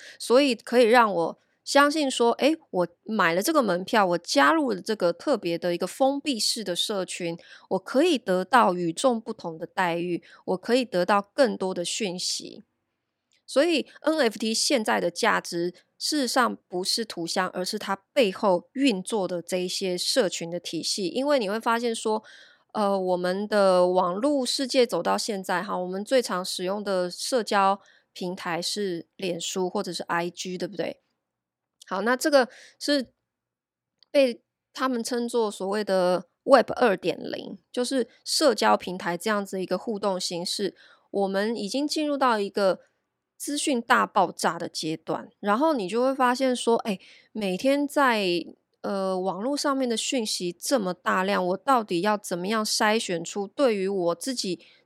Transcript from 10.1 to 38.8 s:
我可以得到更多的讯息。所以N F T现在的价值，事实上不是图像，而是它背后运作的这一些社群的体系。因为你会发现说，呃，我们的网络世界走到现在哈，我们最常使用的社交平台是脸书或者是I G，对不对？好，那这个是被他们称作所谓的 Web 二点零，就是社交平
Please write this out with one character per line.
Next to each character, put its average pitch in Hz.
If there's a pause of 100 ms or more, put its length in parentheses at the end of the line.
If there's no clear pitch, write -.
我 190
可 226
以 254
得 180
到 202
更 208
多 190
的 180
讯 185
息。 - (800)
所 262
以 330 (160)
N 311
F 233
T 220
现 226
在 -
的 175
价 185
值， 175 (240)
事 302
实 240
上 226 (120)
不 185
是 -
图 170
像， 185
而 180
是 214
它 196 (160)
背 226
后 185
运 254
作 196
的 175
这 185
一 180
些 180
社 196
群 170
的 175
体 156
系。 185
因 262
为 294
你 202
会 214
发 233
现 233
说， 220 (500)
呃， 196
我 185
们 185
的 190
网 180
络 269
世 277
界 254
走 170
到 196
现 202
在 180
哈， 190
我 180
们 190
最 254
常 196
使 -
用 196
的 180
社 240
交 202 (320)
平 185
台 175
是 180 (100)
脸 175
书 185
或 202
者 180
是 -
I 175
G， 180
对 175
不 196
对？ - (880)
好， 190
那 240
这 277
个 269 (300)
是 277 (1040)
被 262 (320)
他 262
们 233
称 240
作 233
所 190
谓 214
的 185 (180)
Web 202
二 220
点 -
零， - (140)
就 247
是 247 (180)
社 285
交 214
平 196